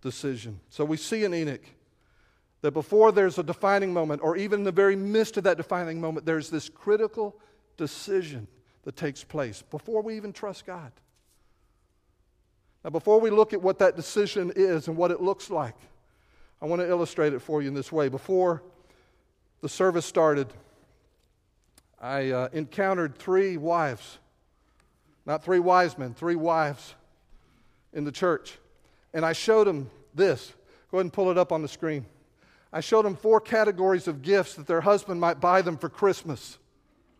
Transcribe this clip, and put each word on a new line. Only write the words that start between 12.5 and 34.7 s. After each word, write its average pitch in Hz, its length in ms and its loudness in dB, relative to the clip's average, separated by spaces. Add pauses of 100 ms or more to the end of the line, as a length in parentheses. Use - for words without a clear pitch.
Now, 151 60 -10
before 208 280 4
we 226 120 4
look 214 240 4
at 180 80 -4
what 190 160 0
that 185 180 4
decision 185 580 -4
is 185 340 2
and 165 100 -6
what 175 120 2
it 170 120 -4
looks 190 260 -4
like, 151 280 -6 (840)
I 151 60 -10
want 175 160 -2
to 175 80 -2
illustrate 165 420 0
it 127 60 -4
for 151 240 -4
you 139 60 -4
in 135 40 -6
this 139 180 -8
way. 147 200 0
Before 175 520 0 (1000)
the 156 80 -8
service 175 340 0
started, 147 480 2 (1500)
I, 135 320 -4
uh, 127 220 0
encountered 165 640 -2
three 185 400 2
wives, 156 640 -2 (1080)
not 147 180 -4
three 180 180 4
wise 180 360 4
men, 127 160 -8
three 170 240 -4
wives 160 580 -2 (1000)
in 147 100 -6
the 143 80 -8
church. - 460 -2 (560)
And 160 100 0
I 165 80 0
showed 214 340 4
them 143 240 -2 (240)
this. 160 380 0 (380)
Go 185 80 0
ahead 185 80 0
and 165 60 -10
pull 185 180 2
it 175 80 2
up 175 140 2
on 160 100 -2
the 143 60 -6
screen. 151 360 -6 (680)
I 156 60 -6
showed 220 260 2
them 196 120 -2
four 214 240 4
categories 190 640 0
of 147 160 -6
gifts 190 320 0
that 147 140 -12
their 165 140 0